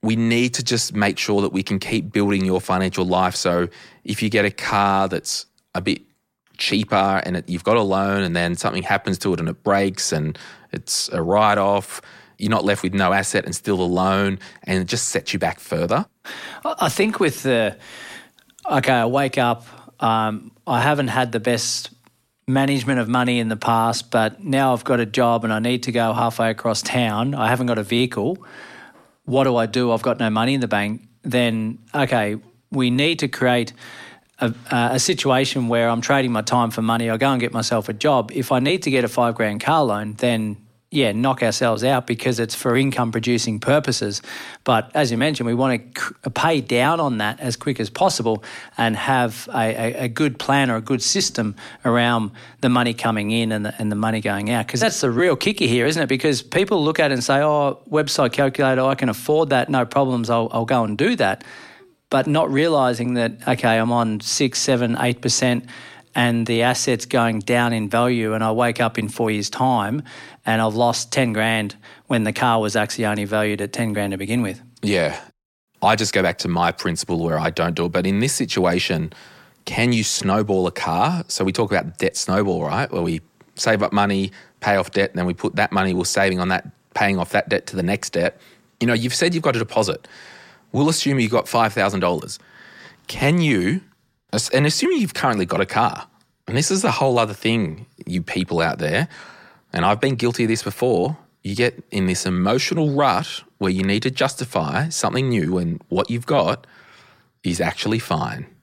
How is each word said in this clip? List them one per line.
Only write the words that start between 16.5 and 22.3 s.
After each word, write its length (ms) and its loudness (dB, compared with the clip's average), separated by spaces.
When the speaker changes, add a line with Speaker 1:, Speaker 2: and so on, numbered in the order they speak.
Speaker 2:
I, 140 -2
I 100 0
think 300 0
with 240 0
the, 340 2
okay, 200 2
I 140 4
wake 320 0
up, 300 0
um, 500 0
I 160 0
haven't 280 2
had 220 0
the 80 -2
best 520 -4